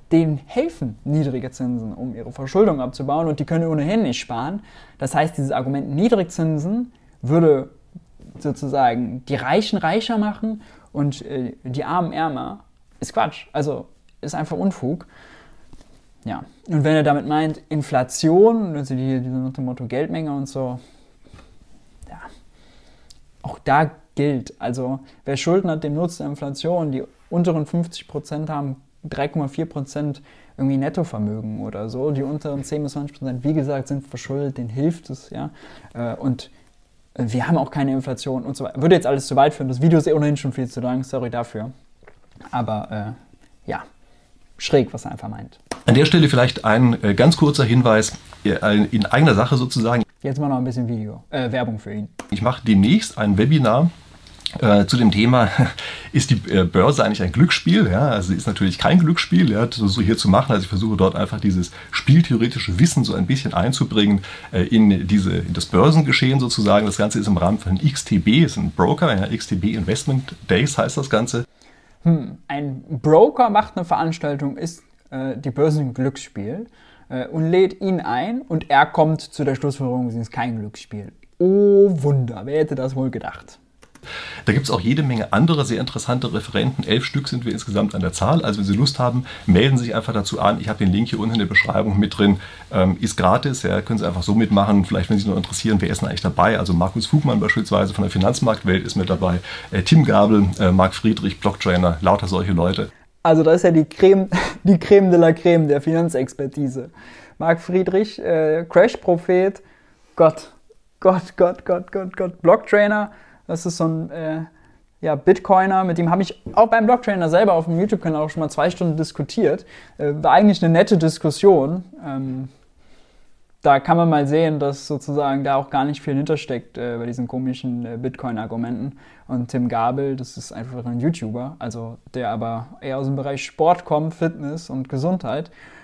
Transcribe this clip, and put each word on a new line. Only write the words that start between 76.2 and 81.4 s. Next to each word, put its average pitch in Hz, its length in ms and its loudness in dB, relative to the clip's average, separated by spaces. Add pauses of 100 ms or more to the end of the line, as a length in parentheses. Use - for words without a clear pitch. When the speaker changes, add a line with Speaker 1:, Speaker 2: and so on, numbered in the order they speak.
Speaker 1:
äh, 127 180 -8
und 160 240 -2
lädt 185 300 2
ihn 190 180 -2
ein 185 420 -4
und - 280 -6
er 143 160 6
kommt 156 360 0
zu - 220 -8
der 135 120 0
Schlussfolgerung, 127 560 -4
sie 117 80 -6
ist 113 120 -8
kein 117 280 -6
Glücksspiel. 104 520 -14 (280)
Oh 202 520 6 (100)